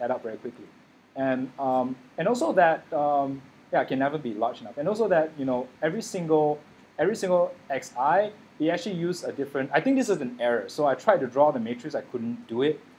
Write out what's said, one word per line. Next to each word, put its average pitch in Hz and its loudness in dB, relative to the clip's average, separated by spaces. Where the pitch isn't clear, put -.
add 120 -2
up - -4
very 110 -8
quickly. 110 -14
And, 131 -2
um, 127 0
and 165 0
also 247 0
that, 165 4
um, 143 0
yeah, 151 4
it 123 -4
can 135 -2
never 143 0
be 123 -6
large 113 -2
enough. 110 -14
And 151 -2
also 214 0
that, 160 2
you 139 -4
know, 127 -2
every 170 -2
single, 156 0
every 190 2
single 180 2
X 135 -6
I, 185 2
we 156 2
actually 175 -2
use 170 -2
a 120 -6
different, 139 -4
I 147 4
think 269 2
this 254 2
is 180 2
an 123 -6
error. 117 0
So 151 0
I 131 4
tried 185 2
to 131 -2
draw 139 4
the 131 -2
matrix, 120 -6
I 117 -4
couldn't 117 -6
do 117 -2
it. 151 0